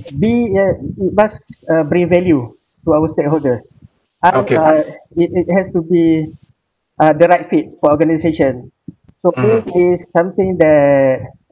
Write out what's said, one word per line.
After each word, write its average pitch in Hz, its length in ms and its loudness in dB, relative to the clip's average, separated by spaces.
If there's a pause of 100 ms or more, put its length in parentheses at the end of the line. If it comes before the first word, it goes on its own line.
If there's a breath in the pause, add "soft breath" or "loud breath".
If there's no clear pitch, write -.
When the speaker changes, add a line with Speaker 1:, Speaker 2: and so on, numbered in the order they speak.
(180)
Speaker 1:
B, 226 360 -2
uh, 196 520 -4
it - 80 -4
must, 214 220 0 (340)
uh, 160 140 0
bring 170 240 0
value 165 460 0 (300)
to 165 80 0
our 156 220 0
stakeholders. 143 460 -2 (640)
And, 185 140 2
Speaker 2:
Okay. 202 200 0
Speaker 1:
uh, 156 260 2 (340)
it, 170 160 0
it 175 180 -2
has 190 220 -2
to 175 100 -2
be, 165 500 0 (680)
uh, 156 140 4
the 160 120 4
right 170 220 2
fit - 180 0 (140)
for 151 100 2
organization. 151 800 0 (520)
So 175 100 2
Speaker 2:
Mm-hmm. 220 380 0
Speaker 1:
A 180 240 2
is - 160 -12
something 185 480 -2
that, 143 680 2 (260)